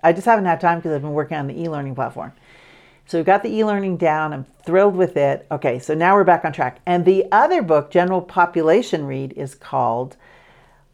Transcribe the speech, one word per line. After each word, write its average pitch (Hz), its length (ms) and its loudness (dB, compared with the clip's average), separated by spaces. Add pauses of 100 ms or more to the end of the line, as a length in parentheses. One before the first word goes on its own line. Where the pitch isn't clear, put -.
I 165 80 4
just 180 140 -2
haven't 220 200 2
had 170 140 0
time 170 220 0
'cause 170 100 -4
I've 143 100 -4
been 147 120 -8
working 151 240 -4
on 139 100 -6
the 139 120 -10
e-learning 147 360 -8
platform. 127 380 -8 (720)
So - 120 -4
we've 160 80 0
got 196 180 4
the 226 100 -6
e-learning 202 440 0
down. 156 360 0
I'm 135 120 -10 (200)
thrilled 190 300 4
with 180 200 0
it. 139 360 0
Okay, 135 280 -4
so 151 140 -6
now 175 220 2
we're 202 100 4
back 170 180 4
on 160 80 -4
track. 131 340 -6
And 180 200 0
the 190 260 4
other 294 300 4
book, 156 280 0
general 180 320 0
population 175 840 0
read, 135 320 -8
is 139 180 -10
called 123 640 -4 (760)